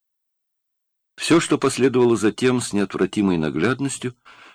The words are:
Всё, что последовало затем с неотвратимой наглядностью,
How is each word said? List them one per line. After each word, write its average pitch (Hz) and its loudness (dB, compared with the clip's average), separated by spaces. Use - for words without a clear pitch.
Всё, - 2
что 156 0
последовало 123 2
затем 120 0
с - -8
неотвратимой 98 0
наглядностью, 120 -4